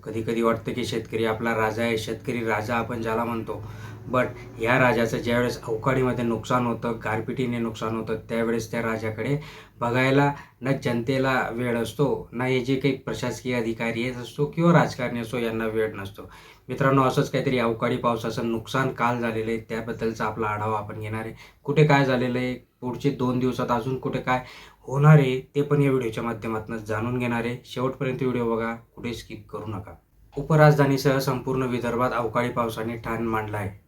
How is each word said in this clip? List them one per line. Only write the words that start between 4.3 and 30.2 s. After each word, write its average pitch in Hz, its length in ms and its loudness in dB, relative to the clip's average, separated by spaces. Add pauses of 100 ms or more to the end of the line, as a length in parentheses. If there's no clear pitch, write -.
या 120 160 4
राजाचं 120 400 4
ज्यावेळेस 120 500 0
अवकाळीमध्ये 123 560 0
नुकसान 117 420 0
होतं, 113 380 -2
गारपिटीने 117 540 -2
नुकसान 113 380 -4
होतं, 110 200 -4 (120)
त्यावेळेस 117 420 -2
त्या 117 120 -4
राजाकडे 113 560 -2 (420)
बघायला 131 520 4 (280)
ना 131 120 -2
जनतेला 131 800 0
वेळ 117 300 -2
असतो, 117 500 -2
ना 120 120 -2
हे 127 160 2
जे 131 160 0
काही 135 180 2
प्रशासकीय 123 600 -4
अधिकारी 113 480 -2
आहेत 123 120 -4
असतो 123 320 -4
किंवा 165 260 4
राजकारणी 120 480 2
असो 113 180 -4
यांना 113 280 -2
वेळ 110 280 0
नसतो. 98 360 -12 (380)
मित्रांनो, 135 340 4
असंच 131 280 2
काहीतरी 131 280 0
अवकाळी 117 380 0
पावसाचं 117 560 -2
नुकसान 131 360 -2
काल 123 300 0
झालेलं 113 320 -2
आहे, 113 100 -2
त्याबद्दलचा 113 640 -4
आपला 107 220 -2
आढावा 107 320 -2
आपण 107 220 -8
घेणार 110 200 -6
आहे. 113 140 -8 (300)
कुठे 143 220 4
काय 139 180 6
झालेलं 127 340 2
आहे, 127 160 -2 (260)
पुढचे 123 300 -2
दोन 123 280 0
दिवसात 123 320 0
अजून 127 280 0
कुठे 127 200 -4
काय 127 260 -2 (380)
होणार 147 360 8
आहे, 131 360 2
ते 143 80 2
पण 143 200 4
या 139 80 4
व्हिडिओच्या 117 340 0
माध्यमातून 110 540 -4
जाणून 110 400 -2
घेणार 120 260 0
आहे. 123 200 -4
शेवटपर्यंत 131 580 -2
व्हिडिओ 120 340 0
बघा, 113 180 -2
कुठे 117 400 -10
स्किप 110 340 -14
करू 107 180 -10
नका. 104 280 -8 (420)